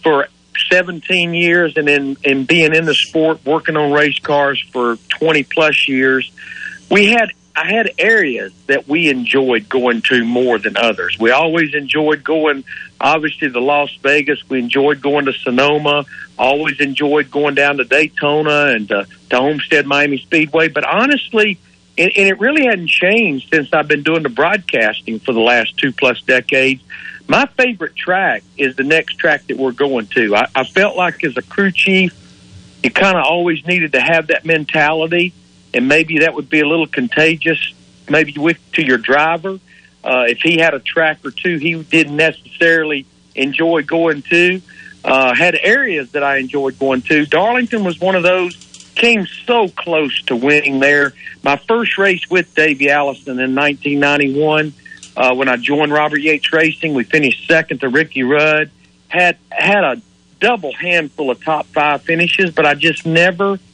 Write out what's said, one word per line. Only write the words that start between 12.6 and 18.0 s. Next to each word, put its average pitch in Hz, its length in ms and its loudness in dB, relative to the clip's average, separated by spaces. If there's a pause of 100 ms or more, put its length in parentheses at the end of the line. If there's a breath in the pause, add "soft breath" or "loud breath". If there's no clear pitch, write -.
obviously, 151 500 -2
to 120 80 -4
Las 143 300 0 (140)
Vegas. 143 440 0
We 135 120 -2
enjoyed 139 420 0
going 143 240 0
to 135 80 -2
Sonoma. 147 720 0 (320 loud breath)
Always 139 420 0
enjoyed 143 500 0
going 147 260 0
down 143 220 2
to 165 60 -2
Daytona 147 840 0